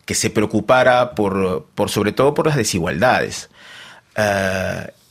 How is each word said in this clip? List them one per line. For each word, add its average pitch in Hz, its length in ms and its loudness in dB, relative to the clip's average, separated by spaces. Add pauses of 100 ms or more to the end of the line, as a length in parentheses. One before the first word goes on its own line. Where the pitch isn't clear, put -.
que - 100 -6
se - 160 -2
preocupara 123 840 2
por, 95 500 -2 (100)
por, 101 140 0
sobre 104 220 0
todo 139 220 2
por 160 140 0
las 151 100 0
desigualdades. 87 920 0 (680)
Ah, 95 720 -2 (220)